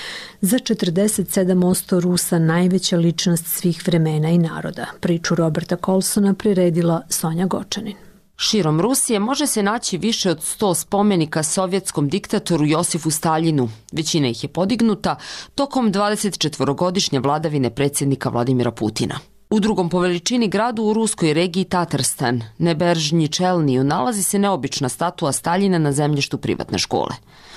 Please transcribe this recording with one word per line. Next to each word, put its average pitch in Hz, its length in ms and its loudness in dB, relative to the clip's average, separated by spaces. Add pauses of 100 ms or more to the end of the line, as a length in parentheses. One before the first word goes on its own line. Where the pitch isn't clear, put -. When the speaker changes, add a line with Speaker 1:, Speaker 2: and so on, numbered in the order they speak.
(420)
Speaker 1:
za 208 180 2
četrdeset 202 720 0
sedam 185 300 2
posto 180 380 2
Rusa 175 400 0
najveća 180 580 2
ličnost 170 480 0
svih - 420 -2
vremena 160 260 2
i 156 240 2
naroda. 156 480 -2 (140)
Priču 170 360 0
Roberta 165 400 0 (100)
Colsona 190 480 2
priredila 175 760 2
Sonja 170 360 -2
Gočanin. 208 500 -6 (400)
Speaker 2:
Širom 160 460 2
Rusije 240 380 0
može 262 280 -2
se 214 160 0
naći 202 340 -2
više 196 340 0
od - 120 -4
sto 196 300 0
spomenika 175 680 2
sovjetskom 185 680 -2
diktatoru 170 560 0
Josifu 156 460 0
Staljinu. 160 580 0 (220)
Većina 151 360 0
ih 117 160 -4
je 143 40 -8
podignuta 202 680 0 (400)
tokom 269 360 0
dvadesetčetvorogodišnje 185 1300 0
vladavine 147 500 0
predsjednika 139 600 0
Vladimira 120 420 0
Putina. 117 480 -4 (300)
U 214 100 2
drugom 185 300 0
po 180 100 0
veličini 185 480 0
gradu 220 360 -2
u 214 100 2
ruskoj 208 400 0
regiji 175 300 0
Tatarstan, 135 800 -2 (160)
Neberžnji 165 680 2
Čelniju, 151 560 2
nalazi 196 400 0
se 196 160 0
neobična 139 500 0
statua 170 420 -2
Staljina 180 460 2
na 151 140 2
zemljištu 143 460 0
privatne - 400 -4
škole. - 380 -2 (420)